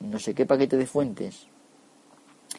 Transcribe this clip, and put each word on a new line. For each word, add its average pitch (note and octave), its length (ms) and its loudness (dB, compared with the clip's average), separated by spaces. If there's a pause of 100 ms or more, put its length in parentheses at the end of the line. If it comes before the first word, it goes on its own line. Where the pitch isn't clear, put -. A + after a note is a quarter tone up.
no G#2+ 180 -6
sé A2 140 -4
qué B2 120 2
paquete C3+ 300 4
de C3 100 2
fuentes G#2+ 640 -4 (1120)